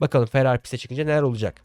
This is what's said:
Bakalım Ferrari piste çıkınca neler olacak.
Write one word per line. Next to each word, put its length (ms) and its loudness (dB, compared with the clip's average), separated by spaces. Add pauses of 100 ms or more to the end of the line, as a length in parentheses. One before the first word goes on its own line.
Bakalım 260 2
Ferrari 320 2
piste 200 -10
çıkınca 260 -6
neler 180 2
olacak. 420 -2